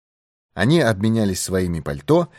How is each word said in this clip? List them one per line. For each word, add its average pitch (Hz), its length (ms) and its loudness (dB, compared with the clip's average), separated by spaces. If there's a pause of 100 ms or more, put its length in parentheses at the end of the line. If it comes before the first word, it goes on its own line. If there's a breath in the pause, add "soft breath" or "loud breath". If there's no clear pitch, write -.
(540)
Они 139 260 2
обменялись 110 600 0
своими 90 380 -2
пальто, 104 600 -2